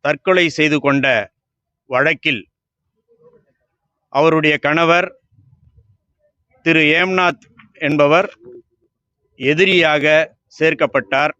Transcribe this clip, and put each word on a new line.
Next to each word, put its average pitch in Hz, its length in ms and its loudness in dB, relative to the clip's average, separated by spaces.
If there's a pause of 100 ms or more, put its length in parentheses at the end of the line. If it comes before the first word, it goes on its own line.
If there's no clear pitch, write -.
தற்கொலை 170 440 -2
செய்து 151 320 -2
கொண்ட 139 240 -2 (840)
வழக்கில் 139 520 -4 (1700)
அவருடைய 151 460 0
கணவர் 165 500 0 (1600)
திரு 160 240 0
ஏம்நாத் 180 560 -2 (340)
என்பவர் 151 480 2 (1120)
எதிரியாக 156 640 2 (500)
சேர்க்கப்பட்டார். 147 840 -2